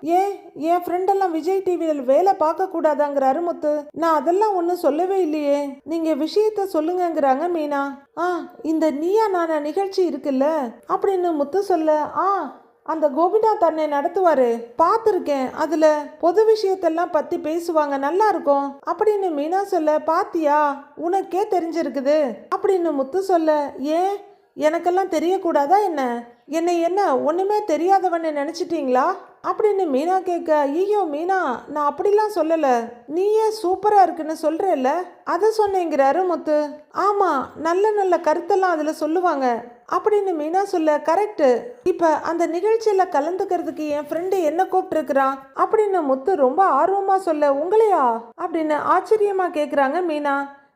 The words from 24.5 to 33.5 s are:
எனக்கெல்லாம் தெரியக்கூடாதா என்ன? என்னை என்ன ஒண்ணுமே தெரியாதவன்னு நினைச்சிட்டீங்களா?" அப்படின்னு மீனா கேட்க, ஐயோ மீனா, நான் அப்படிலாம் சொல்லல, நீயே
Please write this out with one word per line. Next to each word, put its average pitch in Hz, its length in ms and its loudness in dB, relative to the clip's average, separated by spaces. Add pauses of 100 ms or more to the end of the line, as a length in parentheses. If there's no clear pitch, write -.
எனக்கெல்லாம் 339 560 0
தெரியக்கூடாதா 330 680 2
என்ன? 330 200 -2 (440)
என்னை 339 340 0
என்ன 349 200 0 (180)
ஒண்ணுமே 359 480 0
தெரியாதவன்னு 339 680 2
நினைச்சிட்டீங்களா?" 294 720 -2 (380)
அப்படின்னு 381 440 0
மீனா 311 360 0
கேட்க, 339 280 -4 (180)
ஐயோ 392 360 0
மீனா, 339 340 -2 (300)
நான் 294 200 -2
அப்படிலாம் 415 460 2
சொல்லல, 320 320 0 (400)
நீயே 415 460 0